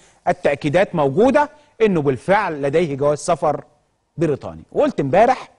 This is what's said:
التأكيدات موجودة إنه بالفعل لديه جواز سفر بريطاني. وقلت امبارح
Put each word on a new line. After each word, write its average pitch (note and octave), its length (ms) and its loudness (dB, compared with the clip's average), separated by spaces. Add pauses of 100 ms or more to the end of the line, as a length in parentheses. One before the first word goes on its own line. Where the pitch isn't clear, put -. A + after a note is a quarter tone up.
(280)
التأكيدات D#3+ 640 0
موجودة A3 560 2 (320)
إنه F#3 200 2
بالفعل D#3 600 -2
لديه C#3+ 320 0
جواز C#3+ 240 0
سفر D3+ 460 -2 (520)
بريطاني. A2+ 460 -4 (100)
وقلت B3+ 280 0
امبارح F3+ 480 2 (100)